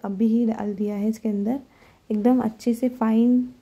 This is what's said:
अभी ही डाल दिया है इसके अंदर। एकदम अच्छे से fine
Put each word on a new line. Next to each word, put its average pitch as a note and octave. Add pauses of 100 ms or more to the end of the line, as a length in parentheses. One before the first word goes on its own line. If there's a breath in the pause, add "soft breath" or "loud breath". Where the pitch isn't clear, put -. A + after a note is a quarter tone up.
अभी G3+
ही A#3
डाल G#3
दिया G#3
है G3+
इसके A3
अंदर। G#3+ (520 soft breath)
एकदम A#3
अच्छे A3+
से B3
fine A#3+ (220)